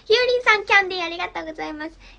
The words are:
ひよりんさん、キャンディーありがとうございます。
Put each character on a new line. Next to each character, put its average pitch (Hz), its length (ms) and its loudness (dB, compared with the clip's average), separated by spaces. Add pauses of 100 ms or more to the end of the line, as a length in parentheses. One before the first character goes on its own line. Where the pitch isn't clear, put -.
ひ - 80 0
よ 466 140 6
り 494 120 2
ん 494 40 -4
さ 440 140 4
ん、 403 80 -6
キ 427 80 -2
ャ 403 100 6
ン 381 60 -6
デ 370 80 -6
ィ 370 40 -4
ー 339 40 -4
あ 330 40 -6
り 339 100 -10
が 359 120 -6
と 339 120 -8
う 320 40 -12
ご 320 60 -8
ざ 311 140 -10
い 311 60 -8
ま 302 140 -10
す。 330 120 -18 (200)